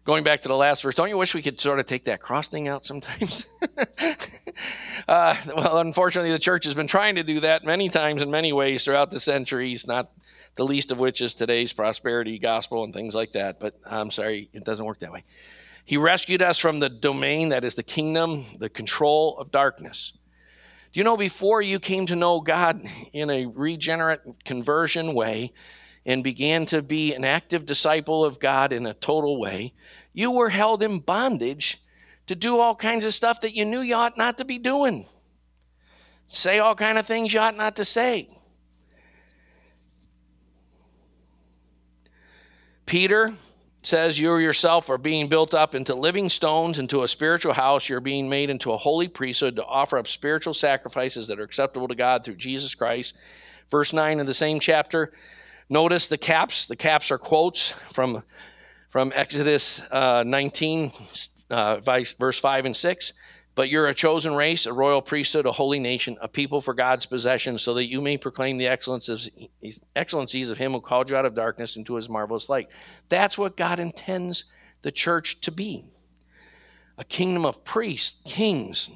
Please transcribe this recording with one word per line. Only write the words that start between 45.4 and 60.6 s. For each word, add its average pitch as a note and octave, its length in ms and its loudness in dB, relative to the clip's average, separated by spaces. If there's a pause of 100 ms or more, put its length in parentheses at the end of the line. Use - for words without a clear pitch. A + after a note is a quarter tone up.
up D#3 220 4
into C3 180 -2
living F3 360 0
stones, D#3+ 500 2
into C3 240 0
a A#2+ 40 0
spiritual D#3+ 460 0
house. C3+ 340 2
You're B2+ 120 -4
being C3+ 280 -4
made C#3 220 0
into B2+ 240 -2
a A2 40 0
holy D#3+ 300 2
priesthood B2+ 500 -2
to A2 80 -6
offer C3+ 340 0
up A#2 80 -4
spiritual D3+ 480 -2
sacrifices C3 720 0
that G#2 120 -6
are G#2+ 40 -8
acceptable B2+ 440 -2
to B2 80 -6
God B2 280 2
through G#2 140 -12
Jesus C3 360 -6
Christ." A#2+ 420 -4 (540)
Verse D3 240 2
nine D#3 260 2
of C#3 60 -2
the C3+ 80 -2
same D#3 260 0
chapter. D#3 540 2 (560)
Notice D#3+ 380 4
the D3+ 100 0
caps. - 480 0
The - 100 -8
caps D#3 360 2
are C3 80 2
quotes E3 500 2
from, B2+ 540 -4 (640)
from C3 260 0
Exodus, C#3+ 680 0 (100)
uh, B2+ 320 4
nineteen, C#3 680 -2 (580)